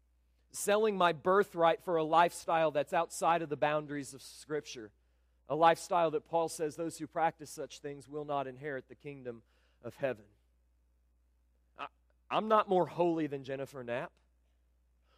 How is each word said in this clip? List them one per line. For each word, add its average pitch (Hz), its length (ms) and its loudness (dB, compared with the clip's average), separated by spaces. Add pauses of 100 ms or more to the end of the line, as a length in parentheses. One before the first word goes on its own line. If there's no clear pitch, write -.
(520)
selling 208 460 0
my 175 160 4
birthright 170 680 2
for 175 120 0
a 160 80 2
lifestyle 165 640 2
that's 143 220 -2
outside 170 500 2
of 160 60 -6
the 147 80 -6
boundaries 147 580 -2
of 131 80 -18
Scripture, 135 680 -10 (560)
a 135 80 -2
lifestyle 165 560 4
that 147 140 -4
Paul 165 240 -2
says 151 260 -6
those 165 220 -8
who 156 100 -10
practice 160 420 -2
such - 300 -12
things 143 300 -14
will 147 160 -8
not 143 200 -2
inherit 131 440 -10
the 123 60 -20
kingdom 123 460 -14 (440)
of 117 100 -12
heaven. 120 300 -4 (1500)
I, 143 100 -10 (420)
I'm 190 200 -2
not 214 180 4
more 180 200 4
holy 160 400 0
than 139 180 -10
Jennifer 135 400 -8
Knapp. 123 260 -6 (1080)